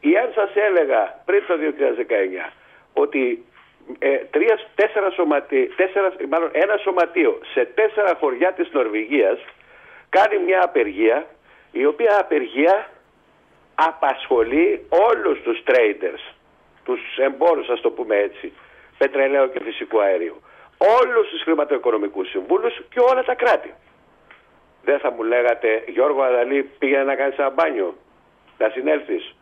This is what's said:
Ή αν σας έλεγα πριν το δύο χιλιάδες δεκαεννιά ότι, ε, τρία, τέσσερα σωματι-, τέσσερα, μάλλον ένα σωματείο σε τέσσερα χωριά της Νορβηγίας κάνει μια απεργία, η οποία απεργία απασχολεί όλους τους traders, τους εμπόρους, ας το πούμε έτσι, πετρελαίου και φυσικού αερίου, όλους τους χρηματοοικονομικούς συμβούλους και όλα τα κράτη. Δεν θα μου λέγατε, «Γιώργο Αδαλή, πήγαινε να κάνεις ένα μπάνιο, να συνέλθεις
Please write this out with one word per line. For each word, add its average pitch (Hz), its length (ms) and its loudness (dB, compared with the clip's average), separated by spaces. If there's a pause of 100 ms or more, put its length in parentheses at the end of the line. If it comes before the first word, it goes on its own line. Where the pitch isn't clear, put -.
Ή 156 160 2
αν 233 180 0
σας 202 200 0
έλεγα 156 680 0
πριν 202 220 2
το 175 100 0
δύο 151 140 -2
χιλιάδες 139 260 -2
δεκαεννιά 98 560 -4 (400)
ότι, 131 520 -2 (540)
ε, 135 180 0
τρία, 208 420 0 (160)
τέσσερα 208 360 0
σωματι-, 147 640 0
τέσσερα, 190 360 0 (160)
μάλλον 165 240 -2
ένα 202 240 0
σωματείο 170 640 0 (140)
σε 123 120 0
τέσσερα 208 560 0
χωριά 151 320 0
της 175 200 -6
Νορβηγίας 110 680 0 (720)
κάνει 202 300 2
μια 185 260 2
απεργία, 113 640 0 (460)
η 123 120 -2
οποία 208 360 2
απεργία 151 680 0 (840)
απασχολεί 143 1120 0
όλους 196 540 2
τους 113 240 -4
traders, 110 680 0 (500)
τους 123 160 -4 (160)
εμπόρους, 139 520 0
ας 120 120 -2
το 117 100 0
πούμε 107 260 -2
έτσι, 101 360 -2 (460)
πετρελαίου 135 540 2
και - 80 -6
φυσικού 110 400 -2
αερίου, 87 420 0 (580)
όλους 240 280 2
τους 160 140 -10
χρηματοοικονομικούς 117 880 0
συμβούλους 185 580 -2
και - 120 -4
όλα 254 240 4
τα 254 100 -2
κράτη. 240 400 0 (1080)
Δεν 143 140 2
θα 143 120 -2
μου 117 120 -8
λέγατε, 117 640 0
«Γιώργο 135 360 0
Αδαλή, 131 400 0 (160)
πήγαινε 139 260 0
να 135 100 -2
κάνεις 135 220 -2
ένα 139 140 0
μπάνιο, 135 440 -2 (640)
να 110 100 2
συνέλθεις 127 720 -4